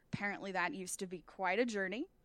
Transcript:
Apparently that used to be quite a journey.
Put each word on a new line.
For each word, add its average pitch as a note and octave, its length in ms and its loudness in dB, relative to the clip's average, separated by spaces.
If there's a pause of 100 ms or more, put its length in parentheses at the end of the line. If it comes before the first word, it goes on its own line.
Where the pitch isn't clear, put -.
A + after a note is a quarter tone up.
(120)
Apparently G3 400 -2
that F3 220 2
used F#3 260 -6
to F#3+ 60 -2
be F3 200 -8
quite F#3+ 320 2
a B3 80 6
journey. G#3 400 0 (180)